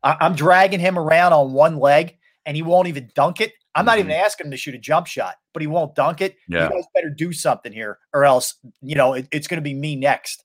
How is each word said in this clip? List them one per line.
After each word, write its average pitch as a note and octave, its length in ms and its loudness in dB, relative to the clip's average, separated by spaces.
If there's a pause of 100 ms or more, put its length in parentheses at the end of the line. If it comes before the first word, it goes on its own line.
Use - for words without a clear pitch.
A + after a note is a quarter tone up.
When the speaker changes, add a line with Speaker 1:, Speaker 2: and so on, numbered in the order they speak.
Speaker 1:
I, C3 160 2
I'm E3+ 160 2
dragging F#3 440 4
him F3+ 200 0
around E3 340 4
on C#3 200 2
one D3+ 260 4
leg C#3+ 380 2 (280)
and D3 120 -8
he D#3+ 40 -6
won't F3 260 2
even C#3 280 -10
dunk D3+ 240 0
it. G#3+ 140 -4 (220)
I'm F3+ 100 0
not A3+ 140 4
even E3 120 -2
Speaker 2:
Mm-hmm. E3+ 140 0
Speaker 1:
asking F#3 220 -4
him C#3+ 40 -10
to C3+ 60 -12
shoot C3 180 -12
a B2 40 -16
jump D#3 280 -2
shot, G2+ 280 -8 (180)
but D#3 80 -8
he D3+ 60 -6
won't D#3+ 280 -4
dunk D3+ 260 -2
it. F#3+ 140 -4 (120)
Speaker 2:
Yeah. E2+ 180 0
Speaker 1:
You D#2 100 -2
guys - 80 -4 (100)
better E3+ 160 -2
do D3+ 240 -6
something C3 380 -4
here G#2+ 260 -12 (160)
or C#3+ 120 2
else, C3 300 2 (260)
you C#3 140 -8
know, C3+ 180 2
it, C3 180 -8
it's D3+ 160 -8
gonna E3+ 140 -6
be C#3+ 120 -6
me D3 220 -6
next. - 500 -4